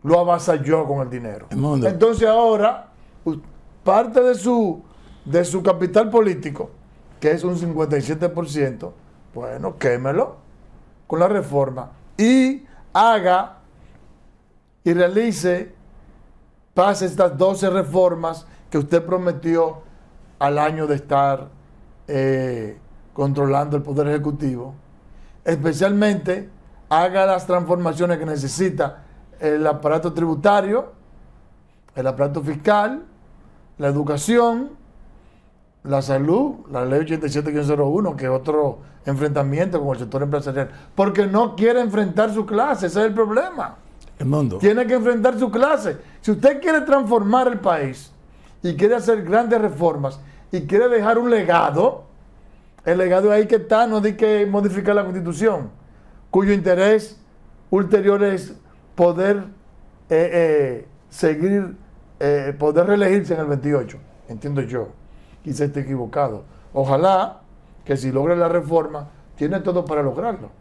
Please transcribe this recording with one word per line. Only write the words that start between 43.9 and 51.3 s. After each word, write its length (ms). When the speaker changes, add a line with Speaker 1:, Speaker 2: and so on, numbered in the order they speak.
Speaker 2:
El 80
mundo. 320
Speaker 1:
Tiene 300
que 80
enfrentar 420
su 140
clase. 460
Si 100
usted 280
quiere 220
transformar 680
el 100
país 520
y 100
quiere 220
hacer 280
grandes 380
reformas 580
y 100
quiere 280
dejar 300
un 100
legado, 760